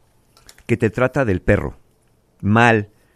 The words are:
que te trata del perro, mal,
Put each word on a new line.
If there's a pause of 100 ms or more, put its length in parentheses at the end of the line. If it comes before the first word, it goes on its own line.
(680)
que
te
trata
del
perro, (640)
mal, (240)